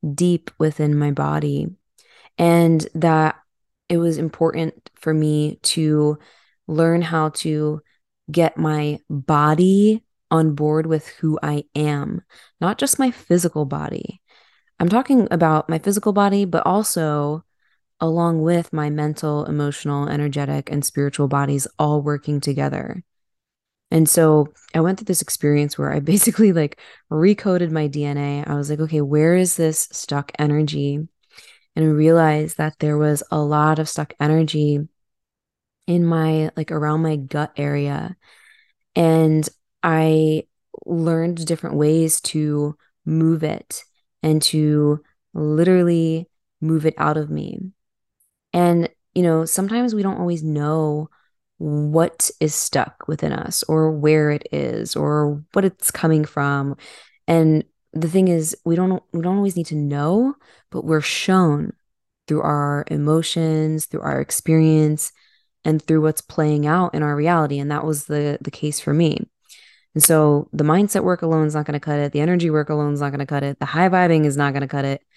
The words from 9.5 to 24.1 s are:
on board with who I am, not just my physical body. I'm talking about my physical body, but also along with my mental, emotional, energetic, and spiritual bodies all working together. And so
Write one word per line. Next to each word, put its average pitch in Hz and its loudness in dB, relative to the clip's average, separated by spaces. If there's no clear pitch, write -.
on 160 2
board 151 0
with 160 -2
who 156 -4
I 147 -4
am, 147 -4
not 180 -2
just - -2
my 262 2
physical 175 0
body. - -8
I'm 170 0
talking 240 2
about 156 2
my 160 -2
physical 202 -2
body, 202 2
but 165 -2
also 156 -2
along 165 0
with 170 0
my 151 -2
mental, 151 -4
emotional, 147 -4
energetic, 143 -4
and 147 -4
spiritual 143 -2
bodies 143 0
all 151 0
working 147 -4
together. 139 -6
And 160 4
so 156 4